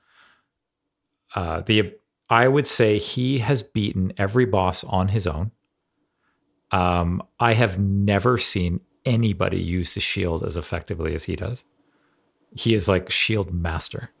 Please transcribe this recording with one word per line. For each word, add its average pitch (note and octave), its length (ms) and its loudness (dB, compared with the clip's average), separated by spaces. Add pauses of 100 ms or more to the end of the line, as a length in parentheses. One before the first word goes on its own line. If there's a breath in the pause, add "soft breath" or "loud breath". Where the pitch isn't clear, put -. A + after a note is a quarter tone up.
(1400 soft breath)
uh, E2 240 -2
the, G#2+ 340 2 (360)
I A#2+ 180 6
would C#3 180 2
say G#2+ 320 4
he B2+ 400 -2
has A#2 240 0
beaten F#2+ 560 -2
every G#2 260 2
boss F#2 400 0
on F#2+ 240 0
his G2+ 180 0
own. E2 260 -4 (1160)
Um, F2+ 520 0 (180)
I A#2 140 4
have G#2+ 240 2
never G2+ 600 2
seen F2 420 -2 (240)
anybody F#2 560 0
use F2 320 -2
the F#2 80 -6
shield F2 440 -4
as D#2+ 120 -6
effectively E2 580 -6
as E2 100 -8
he F2 120 -6
does. F2 280 -8 (920)
He A2+ 200 0
is, G#2 140 0
like, F#2 220 2
shield G2+ 420 -2
master. E2+ 580 -6 (100)